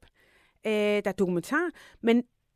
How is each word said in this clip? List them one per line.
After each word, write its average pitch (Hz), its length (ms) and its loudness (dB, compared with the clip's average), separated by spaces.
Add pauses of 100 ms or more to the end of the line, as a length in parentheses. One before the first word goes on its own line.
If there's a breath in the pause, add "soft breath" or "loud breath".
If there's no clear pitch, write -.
(680)
øh, 220 60 -2
der 208 320 0
er 196 140 -4
dokumentar, 202 520 0 (300 soft breath)
men 233 220 2 (320)